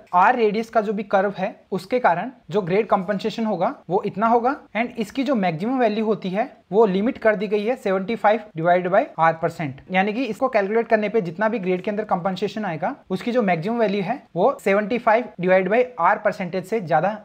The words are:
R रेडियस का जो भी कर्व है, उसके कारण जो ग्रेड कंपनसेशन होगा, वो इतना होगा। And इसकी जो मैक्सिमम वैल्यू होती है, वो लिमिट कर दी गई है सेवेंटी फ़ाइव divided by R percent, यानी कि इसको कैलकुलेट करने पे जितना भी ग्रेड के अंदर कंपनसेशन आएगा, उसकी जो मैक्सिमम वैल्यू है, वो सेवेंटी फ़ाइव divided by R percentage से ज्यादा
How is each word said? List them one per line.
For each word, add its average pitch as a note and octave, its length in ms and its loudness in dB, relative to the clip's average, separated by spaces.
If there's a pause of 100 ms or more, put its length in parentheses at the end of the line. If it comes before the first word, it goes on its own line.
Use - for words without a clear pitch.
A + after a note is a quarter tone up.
(160)
R F#3+ 200 6
रेडियस A3 340 0
का A3+ 100 2
जो G#3+ 120 0
भी G#3 100 -4
कर्व G3+ 360 0
है, F3 160 -4 (180)
उसके G3 260 -2
कारण G#3 320 2 (200)
जो G3+ 120 0
ग्रेड F#3+ 240 0
कंपनसेशन G#3 600 -2
होगा, G#3 280 -2 (160)
वो F3+ 160 0
इतना G3+ 200 -2
होगा। A#3+ 300 2 (200)
And A#3+ 220 -6
इसकी A3+ 260 -4
जो C#4 100 0
मैक्सिमम G3 440 -2
वैल्यू A3 260 0
होती G3+ 260 -2
है, G#3+ 180 -2 (240)
वो G#3+ 140 6
लिमिट G3+ 320 0
कर G#3+ 180 2
दी G3+ 120 -4
गई G#3 160 0
है A3+ 120 0
सेवेंटी G3 400 -2
फ़ाइव A3 240 2 (180)
divided F3 340 2
by G#3 100 4 (180)
R E3 120 4 (120)
percent, D#3 360 -6 (120)
यानी G3 200 2
कि B3 120 -4
इसको A#3+ 240 -2
कैलकुलेट A3+ 400 0
करने G#3+ 200 2
पे A3 120 0
जितना F3 280 -2
भी A3+ 100 -4
ग्रेड F3+ 240 -2
के G#3+ 80 -4
अंदर G#3 140 -4
कंपनसेशन G3 600 -4
आएगा, F3+ 300 -4 (160)
उसकी F#3+ 220 -4
जो A#3+ 100 2
मैक्सिमम G3+ 360 0
वैल्यू G3+ 240 0
है, A#3+ 200 -6 (140)
वो B3+ 280 2
सेवेंटी G#3 340 0
फ़ाइव A3+ 260 2 (160)
divided F#3 320 4
by A#3+ 100 4 (300)
R A3 40 0 (100)
percentage F#3 380 -4
से A3+ 160 -2
ज्यादा E3+ 440 0